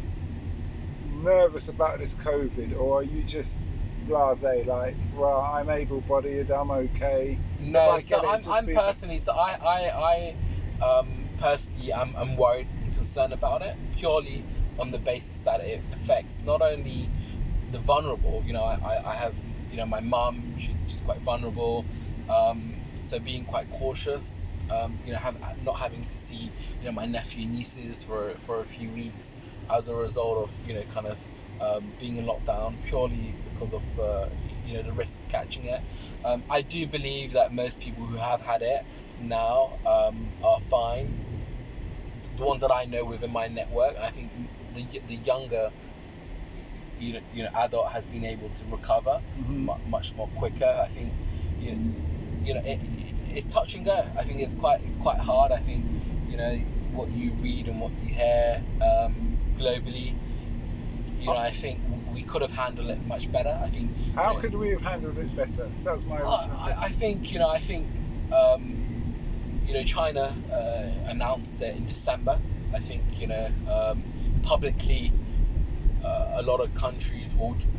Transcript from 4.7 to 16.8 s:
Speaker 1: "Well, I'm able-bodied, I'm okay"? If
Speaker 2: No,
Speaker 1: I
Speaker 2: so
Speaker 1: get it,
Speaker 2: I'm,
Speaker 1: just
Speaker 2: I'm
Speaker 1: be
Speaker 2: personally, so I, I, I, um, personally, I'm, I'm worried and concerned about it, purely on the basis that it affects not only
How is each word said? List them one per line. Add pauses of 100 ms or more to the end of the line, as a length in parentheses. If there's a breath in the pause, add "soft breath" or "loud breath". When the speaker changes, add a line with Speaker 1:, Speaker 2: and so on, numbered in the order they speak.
Speaker 1:
"Well,
I'm
able-bodied,
I'm
okay"? (200)
If
Speaker 2:
No,
Speaker 1:
I
Speaker 2:
so
Speaker 1:
get
it,
Speaker 2:
I'm,
Speaker 1:
just
Speaker 2:
I'm
Speaker 1:
be
Speaker 2:
personally,
so
I,
I, (460 loud breath)
I,
um, (140)
personally,
I'm,
I'm
worried (160)
and
concerned
about
it, (200)
purely (360 loud breath)
on
the
basis
that
it (100)
affects
not
only (640 loud breath)